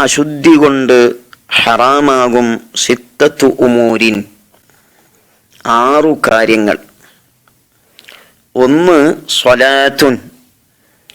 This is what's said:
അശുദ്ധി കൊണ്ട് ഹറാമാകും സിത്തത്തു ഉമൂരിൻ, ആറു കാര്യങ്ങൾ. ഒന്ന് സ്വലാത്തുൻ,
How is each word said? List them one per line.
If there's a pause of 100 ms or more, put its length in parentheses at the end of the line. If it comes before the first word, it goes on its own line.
അശുദ്ധി
കൊണ്ട് (640)
ഹറാമാകും (360)
സിത്തത്തു (180)
ഉമൂരിൻ, (1600)
ആറു (160)
കാര്യങ്ങൾ. (1900)
ഒന്ന് (380)
സ്വലാത്തുൻ, (1000)